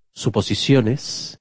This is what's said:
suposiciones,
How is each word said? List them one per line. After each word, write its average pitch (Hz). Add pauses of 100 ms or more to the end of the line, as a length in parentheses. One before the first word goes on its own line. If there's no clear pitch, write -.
(140)
suposiciones, -